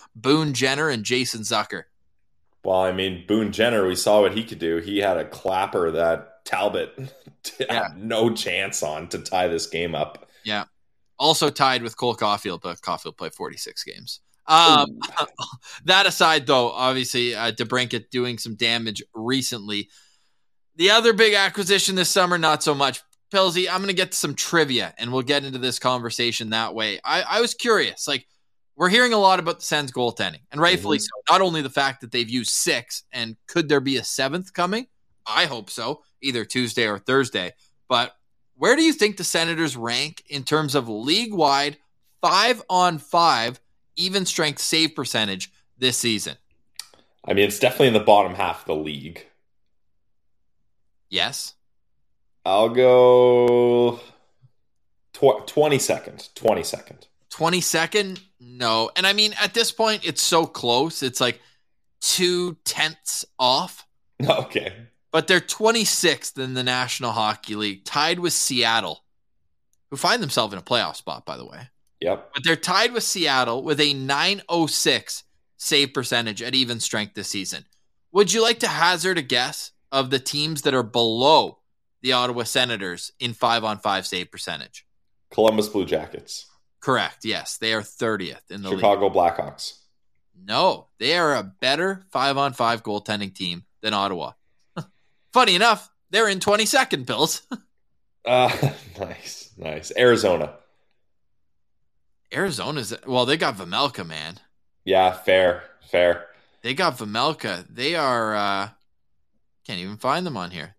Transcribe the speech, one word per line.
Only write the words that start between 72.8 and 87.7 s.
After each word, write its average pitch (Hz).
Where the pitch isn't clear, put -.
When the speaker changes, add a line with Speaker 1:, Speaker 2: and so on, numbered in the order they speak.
Speaker 1:
with 220
Seattle 131
with 147
a 147
nine 143
oh 170
six -
save 139
percentage 117
at 123
even 120
strength 107
this 101
season. 92
Would 185
you 226
like 233
to 226
hazard 170
a 156
guess 123
of 135
the 135
teams 147
that 143
are 131
below 117
the 127
Ottawa 123
Senators 107
in 120
five-on-five 107
save 90
percentage? -
Speaker 2:
Columbus 107
Blue 98
Jackets. -
Speaker 1:
Correct, 113
yes. 98
They 113